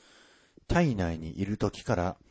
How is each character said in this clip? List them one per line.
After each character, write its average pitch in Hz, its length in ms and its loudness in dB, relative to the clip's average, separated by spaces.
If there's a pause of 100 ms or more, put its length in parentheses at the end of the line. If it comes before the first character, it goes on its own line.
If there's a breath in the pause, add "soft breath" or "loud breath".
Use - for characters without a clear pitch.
(680 loud breath)
体 165 280 4
内 85 240 0
に 80 200 -10
い 98 60 -2
る 104 140 -2
時 - 260 -2
か 120 100 0
ら 90 220 0 (140 soft breath)